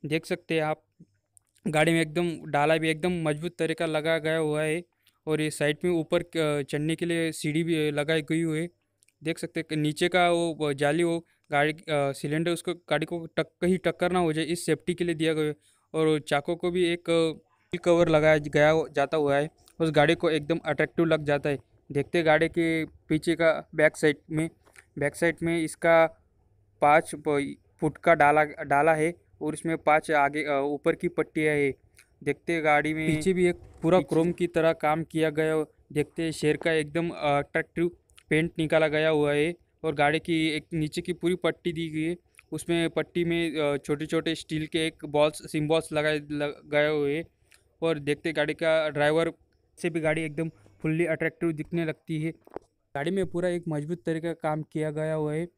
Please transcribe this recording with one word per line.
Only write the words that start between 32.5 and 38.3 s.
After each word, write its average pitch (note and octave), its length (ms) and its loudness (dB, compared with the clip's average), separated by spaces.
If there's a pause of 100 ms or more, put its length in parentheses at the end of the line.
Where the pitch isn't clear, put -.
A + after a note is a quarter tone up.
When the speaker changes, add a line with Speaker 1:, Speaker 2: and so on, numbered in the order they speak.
Speaker 1:
हैं D#3+ 120 -2
गाड़ी D3+ 300 2
में D#3 220 0
पीछे D#3 160 0
भी F3+ 140 2
एक F3 80 2
पूरा - 440 0
Speaker 2:
पीछे D3+ 100 -2
Speaker 1:
क्रोम E3 240 2
की F3 140 -4
तरह E3 260 2
काम D#3 320 -2
किया D#3+ 260 -2
गया D#3 220 -2
हो। D#3 200 -4 (200)
देखते D3 300 -4
हैं D#3+ 100 -4
शेर D3 240 0
का E3 160 -2
एकदम D#3+ 380 -2
अट्रैक्टिव D3+ 840 -2 (340)